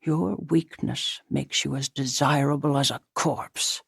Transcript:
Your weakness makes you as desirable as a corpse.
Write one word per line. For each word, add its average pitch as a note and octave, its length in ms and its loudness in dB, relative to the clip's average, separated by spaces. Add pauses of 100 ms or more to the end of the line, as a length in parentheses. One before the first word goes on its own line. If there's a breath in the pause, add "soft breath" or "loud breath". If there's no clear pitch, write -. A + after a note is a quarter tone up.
Your F3 340 0
weakness - 920 -2
makes - 360 -2
you C#3 120 -4
as C3+ 140 -4
desirable C#3+ 880 2
as C#3 120 4
a - 120 -6 (120)
corpse. - 720 -2